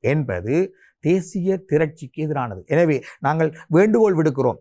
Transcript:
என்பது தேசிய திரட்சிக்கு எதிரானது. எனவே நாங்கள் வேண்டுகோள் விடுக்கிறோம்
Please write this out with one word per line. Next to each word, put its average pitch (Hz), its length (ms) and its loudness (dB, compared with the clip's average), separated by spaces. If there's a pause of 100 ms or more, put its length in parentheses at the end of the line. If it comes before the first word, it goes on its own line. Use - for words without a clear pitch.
(120)
என்பது 117 420 -2 (500)
தேசிய 185 520 -2 (140)
திரட்சிக்கு 151 540 -2
எதிரானது. 123 360 -6 (120)
எனவே 156 240 2 (300)
நாங்கள் 156 240 0 (260)
வேண்டுகோள் 214 420 4
விடுக்கிறோம் 135 420 0